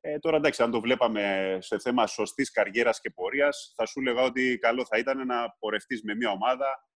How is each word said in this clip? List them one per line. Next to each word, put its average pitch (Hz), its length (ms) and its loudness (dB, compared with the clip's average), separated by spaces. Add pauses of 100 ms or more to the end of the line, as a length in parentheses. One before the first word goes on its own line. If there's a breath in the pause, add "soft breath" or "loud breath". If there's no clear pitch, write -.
Ε, 151 180 -6
τώρα, 160 180 2
εντάξει, 147 260 2
αν 117 80 4
το 117 100 0
βλέπαμε 104 800 2
σε 101 180 -4
θέμα 127 280 2
σωστής 123 440 -4
καριέρας 110 500 2
και 107 100 -8
πορείας, 139 640 -2
θα 113 100 0
σου - 140 -8
έλεγα 123 220 0
ότι 127 360 0
καλό 120 280 0
θα 107 120 0
ήταν 131 280 -2
να 120 320 -4
πορευτείς 107 440 -6
με 104 120 -6
μια 117 160 -2
ομάδα 127 640 -2